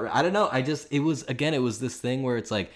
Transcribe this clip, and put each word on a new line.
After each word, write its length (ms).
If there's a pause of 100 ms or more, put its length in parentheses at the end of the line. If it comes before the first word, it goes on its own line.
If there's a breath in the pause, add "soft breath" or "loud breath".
re-, 100
I 80
don't 140
know. 180
I 80
just, 320
it 80
was, 220
again, 320
it 80
was 180
this 180
thing 240
where 140
it's 140
like 260